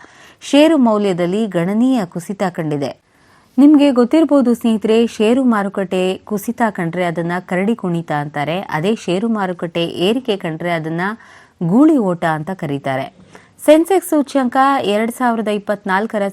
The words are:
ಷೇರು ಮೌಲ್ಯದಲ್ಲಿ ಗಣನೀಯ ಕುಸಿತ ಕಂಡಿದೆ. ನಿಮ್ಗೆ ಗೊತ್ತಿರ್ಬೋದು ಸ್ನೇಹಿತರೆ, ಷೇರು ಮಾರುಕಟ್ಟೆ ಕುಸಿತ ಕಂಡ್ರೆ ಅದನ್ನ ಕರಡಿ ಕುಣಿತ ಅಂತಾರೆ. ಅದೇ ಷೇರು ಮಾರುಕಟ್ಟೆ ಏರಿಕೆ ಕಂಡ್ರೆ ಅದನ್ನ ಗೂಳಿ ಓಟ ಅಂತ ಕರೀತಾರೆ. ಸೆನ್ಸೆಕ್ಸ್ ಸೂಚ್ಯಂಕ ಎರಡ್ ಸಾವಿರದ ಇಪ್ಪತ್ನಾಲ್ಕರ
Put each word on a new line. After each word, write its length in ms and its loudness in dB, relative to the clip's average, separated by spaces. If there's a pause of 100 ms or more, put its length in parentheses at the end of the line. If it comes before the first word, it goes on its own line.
(400)
ಷೇರು 380 4
ಮೌಲ್ಯದಲ್ಲಿ 680 0
ಗಣನೀಯ 580 0
ಕುಸಿತ 460 -8
ಕಂಡಿದೆ. 460 -4 (600)
ನಿಮ್ಗೆ 320 6
ಗೊತ್ತಿರ್ಬೋದು 640 4
ಸ್ನೇಹಿತರೆ, 520 0
ಷೇರು 380 0
ಮಾರುಕಟ್ಟೆ 800 -2
ಕುಸಿತ 460 -6
ಕಂಡ್ರೆ 340 -4
ಅದನ್ನ 360 -4
ಕರಡಿ 340 -2
ಕುಣಿತ 380 -4
ಅಂತಾರೆ. 480 -4
ಅದೇ 360 -2
ಷೇರು 320 -4
ಮಾರುಕಟ್ಟೆ 560 -4
ಏರಿಕೆ 520 -2
ಕಂಡ್ರೆ 360 -6
ಅದನ್ನ 280 -4 (640)
ಗೂಳಿ 360 4
ಓಟ 260 -2
ಅಂತ 260 -2
ಕರೀತಾರೆ. 720 -6 (440)
ಸೆನ್ಸೆಕ್ಸ್ 440 4
ಸೂಚ್ಯಂಕ 480 0 (260)
ಎರಡ್ 300 -2
ಸಾವಿರದ 360 -2
ಇಪ್ಪತ್ನಾಲ್ಕರ 720 -2 (100)